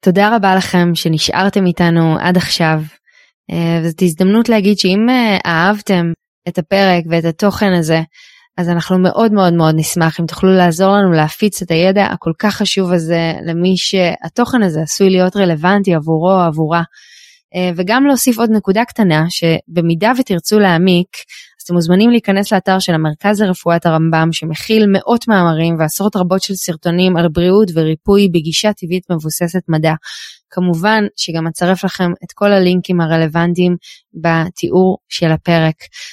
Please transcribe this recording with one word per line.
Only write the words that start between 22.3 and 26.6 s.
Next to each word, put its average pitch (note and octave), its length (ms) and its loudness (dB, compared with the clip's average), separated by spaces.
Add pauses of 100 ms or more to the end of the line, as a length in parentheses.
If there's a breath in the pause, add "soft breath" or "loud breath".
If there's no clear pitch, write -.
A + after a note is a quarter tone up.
לאתר F#3+ 260 0
של F#3 160 -2
המרכז D#3 460 -2
לרפואת F3 460 0
הרמב"ם, D#3+ 460 2
שמכיל F#3 560 -2
מאות A3 400 0
מאמרים E3+ 500 2
ועשרות F3 380 -2
רבות F#3 260 -2
של G3 120 -8
סרטונים F3+ 600 -2